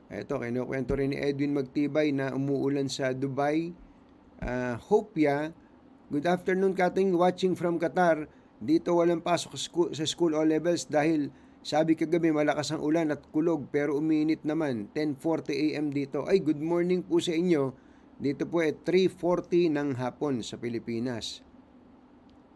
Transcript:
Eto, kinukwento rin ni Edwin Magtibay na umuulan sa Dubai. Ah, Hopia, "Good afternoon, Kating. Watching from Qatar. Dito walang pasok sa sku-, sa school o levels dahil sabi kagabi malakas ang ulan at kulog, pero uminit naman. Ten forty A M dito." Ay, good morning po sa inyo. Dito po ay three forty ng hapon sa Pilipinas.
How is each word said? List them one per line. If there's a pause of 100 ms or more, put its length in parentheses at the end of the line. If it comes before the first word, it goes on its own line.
Eto,
kinukwento
rin
ni
Edwin
Magtibay
na
umuulan
sa
Dubai. (680)
Ah,
Hopia, (560)
"Good
afternoon,
Kating.
Watching
from
Qatar. (320)
Dito
walang
pasok
sa
sku-,
sa
school
o
levels
dahil (280)
sabi
kagabi
malakas
ang
ulan
at
kulog,
pero
uminit
naman.
Ten
forty
A
M
dito."
Ay,
good
morning
po
sa
inyo. (440)
Dito
po
ay
three
forty
ng
hapon
sa
Pilipinas. (1080)